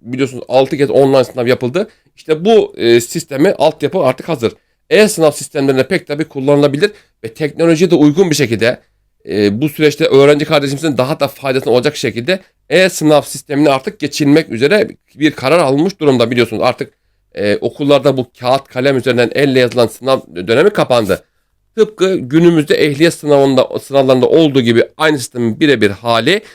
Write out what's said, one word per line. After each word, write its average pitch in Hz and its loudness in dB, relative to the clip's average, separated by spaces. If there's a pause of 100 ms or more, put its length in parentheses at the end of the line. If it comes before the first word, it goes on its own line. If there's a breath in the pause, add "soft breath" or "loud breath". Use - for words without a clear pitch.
Biliyorsunuz 123 -8
altı 131 0
kez 135 0
online 135 4
sınav 120 -6
yapıldı. 127 -2 (280 soft breath)
İşte 160 -6
bu, 220 2
e, 117 4
sistemi 160 -2
altyapı 151 -2
artık 135 -2
hazır. 117 -4 (380)
E-sınav 165 2
sistemlerinde 139 -2
pek 185 -4
tabii 147 -6
kullanılabilir 143 0 (340 soft breath)
ve 113 -12
teknolojiye 160 0
de 170 2
uygun 151 4
bir 151 0
şekilde, 113 -2 (500)
e, 104 0
bu 151 -2
süreçte 151 0
öğrenci 143 4
kardeşimizin 143 -2
daha 135 -2
da 139 -2
faydasına 131 -4
olacak 123 0
şekilde 127 -6 (280 soft breath)
e-sınav 156 2
sistemine 147 -2
artık 135 -4
geçilmek 156 0
üzere 123 0 (260)
bir 147 -2
karar 147 -2
alınmış 156 0
durumda 127 2
biliyorsunuz. 113 -2
Artık, 127 -4 (400)
e, 101 -2
okullarda 139 0
bu 127 -6 (140)
kağıt 127 -2
kalem 135 -2
üzerinden 120 0
elle 135 0
yazılan 120 0
sınav 131 -4 (260)
dönemi 143 2
kapandı. 120 -2 (520)
Tıpkı 190 0
günümüzde 160 0
ehliyet 147 0
sınavında, 139 0
sınavlarında 131 2
olduğu 147 2
gibi 117 2
aynı 156 0
sistemin 120 -4
birebir 127 2
hali 117 -2 (120)